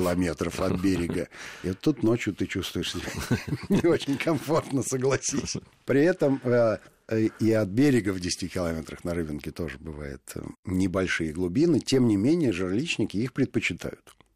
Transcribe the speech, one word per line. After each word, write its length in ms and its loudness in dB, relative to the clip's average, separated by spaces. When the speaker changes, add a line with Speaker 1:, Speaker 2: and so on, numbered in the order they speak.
Speaker 1:
километров 600 0
от 200 0
берега. 460 0
Speaker 2:
<laughs> 180 -14
Speaker 1:
И 40 -4
вот 120 -4
тут 220 0
ночью 320 2
ты 140 -2
чувствуешь 460 -4
себя 100 -6
<laughs> 320 -8
не 180 4
очень 300 2
комфортно, 640 0
согласись. 760 -2
При 160 4
этом, 440 4
э, 320 4
э, 180 2
и 120 4
от 180 4
берега 440 4
в 60 -4
десяти 280 -4
километрах 560 -4
на 100 -2
Рыбинке 380 -4
тоже 280 -6
бывает, 420 -10
э, 60 -6
небольшие 680 0
глубины. 480 2
Тем 260 4
не 100 4
менее, 340 2
жерличники 640 -2
их 160 -2
предпочитают. 840 -4